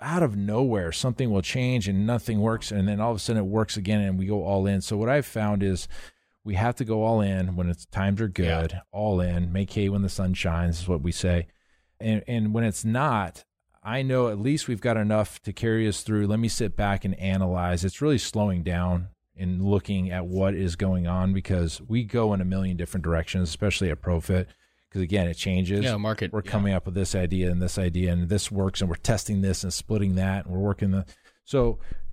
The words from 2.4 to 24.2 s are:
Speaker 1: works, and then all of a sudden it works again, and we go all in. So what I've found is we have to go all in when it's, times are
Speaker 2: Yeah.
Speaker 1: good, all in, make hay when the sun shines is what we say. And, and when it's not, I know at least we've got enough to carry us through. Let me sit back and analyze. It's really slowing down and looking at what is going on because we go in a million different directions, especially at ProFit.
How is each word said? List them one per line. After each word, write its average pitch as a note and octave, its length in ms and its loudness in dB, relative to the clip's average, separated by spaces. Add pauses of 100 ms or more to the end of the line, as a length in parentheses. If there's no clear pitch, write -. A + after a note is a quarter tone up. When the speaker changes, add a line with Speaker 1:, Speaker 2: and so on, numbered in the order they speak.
Speaker 1:
works, A2+ 320 0
and G2+ 160 2
then G#2 120 0
all A#2 120 0
of A2 40 -4
a G2+ 40 -6
sudden A2+ 200 0
it F#2+ 60 0
works G#2+ 300 0
again, G#2 240 0
and F#2+ 180 2
we F#2+ 80 0
go G#2 160 0
all G2 240 2
in. G2 140 2
So G#2+ 160 -4
what A2 120 0
I've C#3 160 2
found G#2 380 0
is F#2+ 240 0 (560)
we G#2 140 -4
have A#2 200 2
to C3+ 80 -2
go A2 200 0
all A2+ 160 2
in F#2+ 340 0
when F2 160 0
it's, - 160 -6
times G2 340 0
are G#2+ 160 -2
Speaker 2:
Yeah. E2 260 2
Speaker 1:
good, F2 180 -4 (100)
all G2+ 300 0
in, F2 320 0
make F#2+ 200 -2
hay G2+ 160 0
when G2+ 140 0
the F#2+ 60 0
sun F#2 260 0
shines E2+ 460 0
is F2+ 80 -4
what E2+ 140 0
we E2+ 100 0
say. F2 340 0 (540)
And, A2 260 0
and A2 260 0
when A#2 120 2
it's G#2+ 200 -2
not, A2+ 600 0 (400)
I G3+ 180 -4
know B2+ 260 2
at G#2 120 -2
least C#3 280 0
we've A#2 120 -4
got A#2+ 180 2
enough G#2+ 440 2
to G#2 120 -8
carry A2+ 340 2
us G2 140 -2
through. G#2 240 2
Let G#2+ 140 2
me A2+ 80 2
sit G#2+ 280 -2
back G2+ 280 0
and F#2+ 140 0
analyze. F2+ 680 0
It's - 180 -4
really D3 160 4
slowing G2+ 460 0
down F2+ 440 0 (300)
and F#2 240 -2
looking G2 480 0
at F2+ 160 -4
what F#2+ 280 2
is F2 220 -2
going F#2 300 0
on F#2 260 2
because F2+ 480 0
we A#2 240 -2
go A2 300 2
in F#2+ 80 2
a - 20 -2
million F#2 320 0
different F2 280 -4
directions, E2 440 0
especially F#2+ 400 0
at D2+ 140 -4
ProFit. F2+ 440 0 (440)